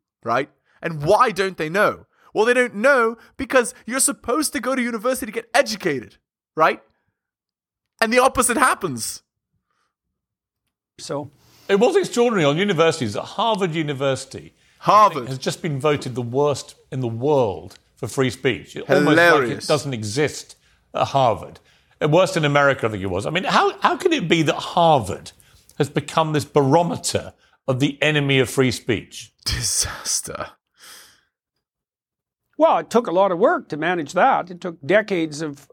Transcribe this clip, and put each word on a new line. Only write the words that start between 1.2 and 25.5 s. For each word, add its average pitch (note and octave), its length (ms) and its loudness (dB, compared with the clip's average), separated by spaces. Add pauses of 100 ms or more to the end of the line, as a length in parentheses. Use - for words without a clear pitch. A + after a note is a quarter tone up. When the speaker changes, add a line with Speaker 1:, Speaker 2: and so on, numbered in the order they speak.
Speaker 1:
don't F#3+ 280 -4
they D#3 100 -4
know? F#3 380 0 (260)
Well, G#3 140 2
they B3 80 4
don't B3 220 0
know A#3 420 2 (180)
because B3+ 380 0 (100)
you're B3+ 160 -4
supposed - 540 -4
to C#4+ 60 -4
go B3+ 140 -2
to C4 60 -2
university A#3+ 460 -4
to G#3+ 140 -12
get - 120 -18
educated, F#3 640 -2 (400)
right? D#3 260 2 (1160)
And A3+ 140 0
the B3 40 6
opposite C4 380 2
happens. G3+ 680 -2 (1800)
Speaker 2:
So C#3+ 320 -10 (380)
Speaker 3:
It G3 80 2
was D#4+ 200 4
extraordinary A#3+ 480 2
on C#3+ 120 4
universities D#3+ 580 0
that - 80 -6
Harvard G3 520 -2
University C#3+ 800 -6 (260)
Speaker 1:
Harvard. E3 480 4
Speaker 3:
has C3 100 -8
just - 240 -8
been D3 180 -6
voted C#3+ 340 -2
the B2 80 -6
worst C3+ 540 -2 (140)
in C3 100 -8
the A#2+ 80 -4
world A2+ 680 -2 (180)
for B2+ 100 -10
free C3 240 0
speech. G#2 460 -4
It - 140 -12
almost D3 200 4
Speaker 1:
Hilarious. D#3 400 6
Speaker 3:
like G2+ 140 -8
it - 20 -10
doesn't C#3+ 280 -2
exist A2+ 600 -4 (360)
at - 160 -2
Harvard. G#2+ 520 0 (400)
At D3+ 100 0
worst F3+ 260 4
in D#3+ 80 0
America, C#3+ 420 2
I A2 40 0
think G2+ 120 -6
it G2 40 -4
was. F#2+ 180 -4
I D3 60 -4
mean, F3+ 140 -4
how, C4+ 360 2
how D#4+ 160 0
can F4+ 160 0
it A3+ 160 -2
be E3 140 2
that D3+ 140 0
Harvard C3 760 0 (460)